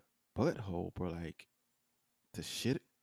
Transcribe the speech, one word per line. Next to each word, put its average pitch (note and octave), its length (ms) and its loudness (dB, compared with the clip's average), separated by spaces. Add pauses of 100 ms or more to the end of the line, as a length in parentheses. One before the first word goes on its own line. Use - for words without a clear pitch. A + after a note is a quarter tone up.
(380)
butthole, F#2+ 560 2
bro, F#2 160 -2
like, E2 380 -6 (840)
the D#2+ 100 -4
shit. - 380 0 (220)